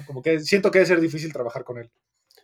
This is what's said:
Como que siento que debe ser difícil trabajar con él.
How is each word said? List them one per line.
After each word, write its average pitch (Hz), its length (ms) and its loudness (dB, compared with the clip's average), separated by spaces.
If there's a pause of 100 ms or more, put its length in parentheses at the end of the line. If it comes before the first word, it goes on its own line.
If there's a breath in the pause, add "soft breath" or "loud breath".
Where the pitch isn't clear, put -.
Como 131 160 -12
que 160 160 2
siento 190 320 2
que 190 80 4
debe 180 80 6
ser 170 140 4
difícil 156 320 -4
trabajar 123 320 -8
con 120 140 -12
él. 117 120 -16 (540)